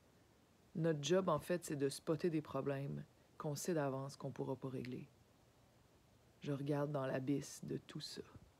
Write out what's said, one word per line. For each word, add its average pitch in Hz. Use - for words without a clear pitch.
Notre 160
job, 180
en 151
fait, 175
c'est -
de 139
spotter 160
des 156
problèmes 143
qu'on 147
sait 175
d'avance 139
qu'on 139
pourra 135
pas 135
régler. 127
Je 147
regarde 143
dans 135
l'abysse 139
de 147
tout -
ça. -